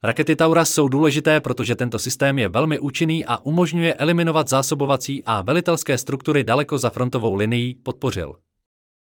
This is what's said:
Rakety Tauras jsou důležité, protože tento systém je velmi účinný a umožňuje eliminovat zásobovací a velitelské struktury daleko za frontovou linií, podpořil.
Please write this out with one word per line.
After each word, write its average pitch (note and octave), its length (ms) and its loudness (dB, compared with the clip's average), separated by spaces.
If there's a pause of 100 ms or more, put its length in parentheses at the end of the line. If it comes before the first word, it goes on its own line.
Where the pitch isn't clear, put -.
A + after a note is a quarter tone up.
Rakety D3+ 320 0
Tauras D#3+ 340 4
jsou D3 180 2
důležité, D3+ 540 2
protože C#3+ 340 -2
tento A#2 240 -4
systém C#3 400 -2
je G#2 100 0
velmi D3+ 300 0
účinný D#3+ 460 -2
a A#2 120 -2
umožňuje E3 560 0
eliminovat D#3+ 560 0
zásobovací C#3 760 0
a A2 160 0
velitelské D3+ 560 0
struktury C#3 460 -2
daleko C#3 340 0
za A#2+ 120 0
frontovou A#2 460 -2
linií, A#2+ 400 0
podpořil. G2 600 -6 (760)